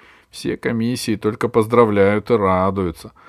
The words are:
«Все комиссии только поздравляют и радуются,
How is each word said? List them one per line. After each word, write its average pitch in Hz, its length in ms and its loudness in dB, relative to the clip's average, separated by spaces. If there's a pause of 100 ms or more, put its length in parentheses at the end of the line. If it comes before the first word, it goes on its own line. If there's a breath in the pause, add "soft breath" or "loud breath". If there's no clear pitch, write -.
(300 soft breath)
«Все - 260 -8
комиссии 117 600 -4
только 107 320 -2
поздравляют 107 800 2
и 120 40 4
радуются, 95 800 -2 (160 loud breath)